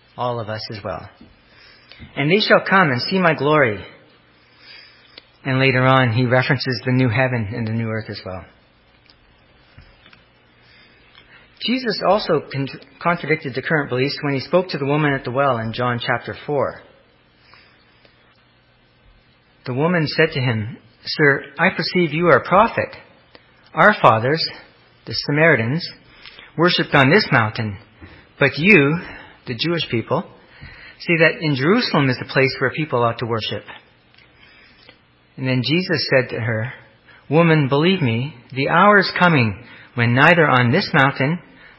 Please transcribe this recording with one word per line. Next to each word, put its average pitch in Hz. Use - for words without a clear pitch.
all 120
of 107
us 107
as 107
well. 95
"And 143
they 190
shall 208
come 185
and 123
see 190
my 170
glory." 131
And 131
later 131
on, 131
he 127
references 127
the 127
new 127
heaven 120
and 117
the 110
new 113
earth 110
as 104
well. 92
Jesus 240
also 180
con-, 135
contradicted 156
the 131
current 147
beliefs 127
when 139
he 135
spoke 180
to 156
the 139
woman 143
at 135
the 131
well 135
in 110
John 123
chapter 117
four. 123
The 127
woman 160
said 160
to 139
him, 117
"Sir, -
I 175
perceive 175
you 170
are 143
a 113
prophet. 202
Our 196
fathers, 127
the -
Samaritans, 147
worshipped 165
on 139
this 208
mountain, 107
but 139
you," 160
the 127
Jewish 160
people, 123
"say 170
that 160
in 151
Jerusalem 151
is 123
the 113
place 135
where 131
people 147
ought 117
to 123
worship." 110
And 131
then 127
Jesus 160
said 127
to -
her, 113
Woman, 156
believe 160
me, 127
the 131
hour 202
is 190
coming 131
when 120
neither 156
on 123
this 180
mountain 139